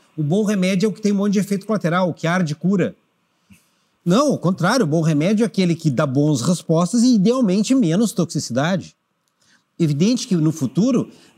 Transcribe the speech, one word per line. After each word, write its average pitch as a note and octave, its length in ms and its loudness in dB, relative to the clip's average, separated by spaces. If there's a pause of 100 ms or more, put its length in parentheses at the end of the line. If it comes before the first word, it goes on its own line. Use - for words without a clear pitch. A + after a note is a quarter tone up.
(160)
o D#3 60 -4
bom F#3 220 0
remédio G3 420 0
é - 20 2
o F#3+ 40 -2
que - 80 -12
tem G3+ 120 0
um G3+ 40 0
monte G3 180 0
de G#3 40 2
efeito F#3+ 260 -4
colateral, F3+ 460 -2
o - 40 -6
que - 120 -8
arde E3 300 0
cura." F3 380 0 (1120)
Não, A#3 280 2
ao - 60 -2
contrário, F#3+ 460 0
o D3+ 40 -2
bom D#3+ 120 0
remédio E3 440 0
é - 20 -2
aquele F3 300 0
que D#3 140 -2
dá D3 160 0
boas C#3 360 0
respostas F3 600 0
e, B3 120 4
idealmente, G#3+ 600 2
menos G#3 380 2
toxicidade. D#3 840 -4 (840)
Evidente F3 480 0
que F#3+ 100 -2
no D#3 140 2
futuro E3 580 -2 (300)